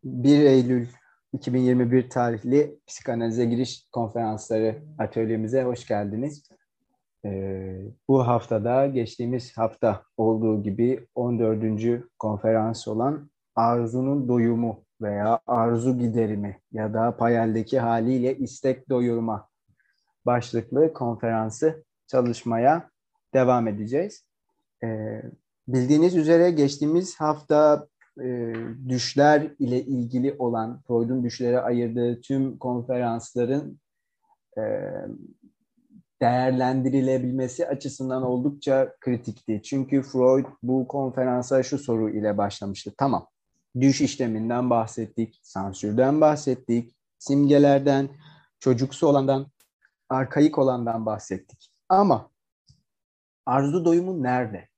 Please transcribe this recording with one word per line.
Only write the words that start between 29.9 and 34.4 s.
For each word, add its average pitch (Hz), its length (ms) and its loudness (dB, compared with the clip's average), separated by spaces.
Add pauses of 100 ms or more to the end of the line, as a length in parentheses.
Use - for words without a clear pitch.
olan, 120 480 -4
Freud'un 120 380 0
düşlere 120 360 0
ayırdığı 120 600 -2
tüm 135 380 -4
konferansların, 123 1200 -4 (800)